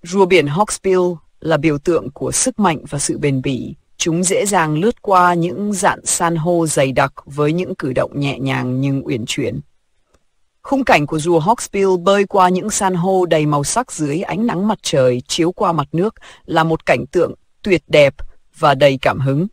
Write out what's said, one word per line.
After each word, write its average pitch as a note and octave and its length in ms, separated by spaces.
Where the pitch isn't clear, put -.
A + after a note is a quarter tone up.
Rùa F#3 240
biển F3 200
Hawksbill F3+ 680
là D#3 160
biểu D3 220
tượng D#3 320
của C3+ 220
sức - 260
mạnh F3 200
và C#3+ 80
sự - 200
bền C3+ 240
bỉ. C3+ 320
Chúng F3 240
dễ F#3+ 220
dàng D#3+ 320
lướt A3 240
qua F3+ 320
những F3+ 380
rạn F#3 320
san E3+ 320
hô E3 300
dày C#3 260
đặc C#3 200
với D3 280
những F3+ 220
cử C3+ 180
động B2 280
nhẹ C#3 180
nhàng C3 420
nhưng C#3 260
uyển A#2+ 200
chuyển. B2+ 340
Khung C4+ 220
cảnh D#3+ 220
của D#3 120
rùa E3 220
Hawksbill G3 560
bơi G3 300
qua F#3 220
những F#3 220
san F#3+ 240
hô F3+ 320
đầy D#3 200
màu D3 180
sắc - 280
dưới D#3 300
ánh G3+ 240
nắng G3+ 220
mặt G#3+ 140
trời B2+ 460
chiếu E3+ 240
qua F#3 200
mặt D3+ 200
nước F#3 220
là D#3+ 180
một E3 220
cảnh C#3 260
tượng E3+ 220
tuyệt F#3 240
đẹp C#3+ 280
và D3 160
đầy C3+ 280
cảm C#3 180
hứng. C3+ 320